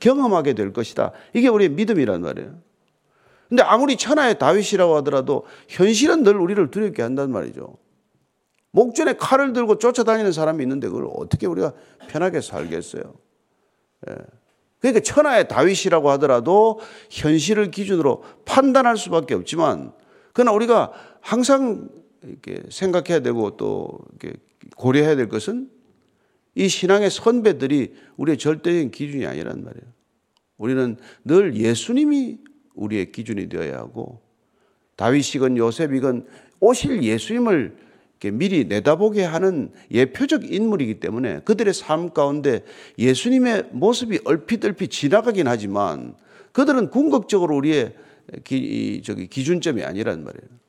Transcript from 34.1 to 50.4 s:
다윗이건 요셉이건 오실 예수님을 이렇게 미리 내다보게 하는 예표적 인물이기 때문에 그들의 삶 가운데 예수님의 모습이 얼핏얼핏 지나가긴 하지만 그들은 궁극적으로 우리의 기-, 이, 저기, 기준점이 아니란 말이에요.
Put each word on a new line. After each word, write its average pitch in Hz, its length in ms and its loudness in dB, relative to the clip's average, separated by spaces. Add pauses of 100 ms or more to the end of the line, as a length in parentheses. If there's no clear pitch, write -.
다윗이건 131 600 0
요셉이건 123 720 -2 (340)
오실 247 420 2
예수님을 147 840 -2 (320)
이렇게 101 120 -6
미리 151 340 0
내다보게 156 600 0
하는 170 460 -2 (200)
예표적 247 600 0
인물이기 175 500 -2
때문에 107 400 -6
그들의 202 340 0
삶 165 360 -4
가운데 143 540 0 (340)
예수님의 233 720 2
모습이 214 520 0
얼핏얼핏 190 640 -2
지나가긴 196 560 0
하지만 98 680 -4 (380)
그들은 262 380 2
궁극적으로 214 640 0
우리의 139 380 0 (480)
기-, 131 140 -6
이, 110 460 -4
저기, 101 240 -10
기준점이 135 580 -4
아니란 87 400 -6
말이에요. - 240 -18 (200)